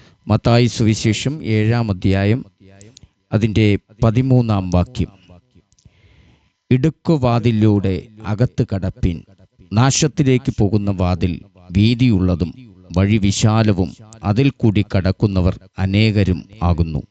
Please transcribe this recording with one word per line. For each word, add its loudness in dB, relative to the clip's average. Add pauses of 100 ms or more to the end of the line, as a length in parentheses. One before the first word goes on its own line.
(320)
മത്തായി 2 (100)
സുവിശേഷം -2 (240)
ഏഴാം 0 (100)
അധ്യായം, 0 (920)
അതിൻ്റെ 2 (360)
പതിമൂന്നാം 2 (100)
വാക്യം. -2 (1600)
"ഇടുക്കുവാതിലൂടെ 0 (380)
അകത്ത് -2
കടപ്പിൻ, -2 (640)
നാശത്തിലേക്ക് 2
പോകുന്ന 0 (140)
വാതിൽ -2 (440)
വീതിയുള്ളതും 2 (460)
വഴി 2
വിശാലവും 0 (400)
അതിൽ 0 (140)
കൂടി 2 (120)
കടക്കുന്നവർ 0 (300)
അനേകരും 0 (300)
ആകുന്നു." -2